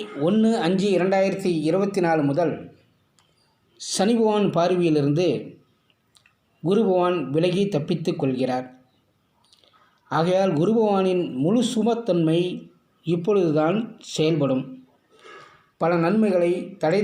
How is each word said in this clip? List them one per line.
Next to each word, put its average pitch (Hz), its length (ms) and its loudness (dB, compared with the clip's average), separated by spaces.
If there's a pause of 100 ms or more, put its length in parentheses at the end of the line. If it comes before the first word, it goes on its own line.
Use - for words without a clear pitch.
(200)
ஒன்று 220 380 2
அஞ்சு 180 320 0
இரண்டாயிரத்தி 190 600 0 (120)
இருபத்தி 175 380 0
நாலு 165 220 2
முதல் 139 300 0 (1300)
சனி 220 340 0
பகவான் 208 360 2
பார்வையிலிருந்து 170 800 2 (1300)
குரு 202 200 2
பகவான் 180 360 2 (120)
விலகி 175 380 0
தப்பித்துக் 160 520 -4
கொள்கிறார். 131 460 -2 (1400)
ஆகையால் 180 460 0
குரு 190 180 2
பகவானின் 190 500 2 (120)
முழு 190 280 2
சுபத்தன்மை 180 760 0 (640)
இப்பொழுதுதான் 170 720 0 (280)
செயல்படும். 147 580 0 (1160)
பல 170 180 0
நன்மைகளை 180 540 2 (240)
தடை 180 280 0